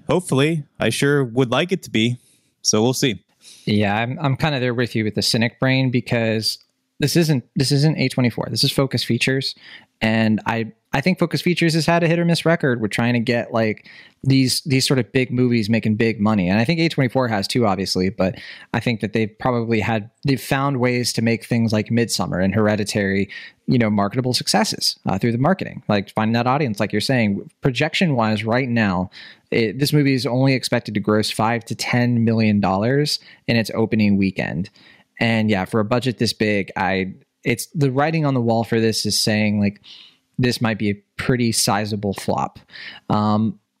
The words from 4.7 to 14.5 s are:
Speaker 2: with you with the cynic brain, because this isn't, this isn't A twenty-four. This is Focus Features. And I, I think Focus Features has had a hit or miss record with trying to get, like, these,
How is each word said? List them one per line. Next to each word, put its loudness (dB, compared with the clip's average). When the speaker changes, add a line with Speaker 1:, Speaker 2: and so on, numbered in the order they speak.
Speaker 2:
with -4
you 0
with -4
the 0
cynic -2
brain, 2
because -2
this 0
isn't, 2
this 0
isn't 2
A 0
twenty-four. 0
This -2
is 0
Focus -2
Features. -2
And 2
I, -4
I 0
think 0
Focus -2
Features 2
has 0
had 2
a 2
hit 2
or 0
miss 0
record 2
with -2
trying 0
to 2
get, -2
like, -2
these, 2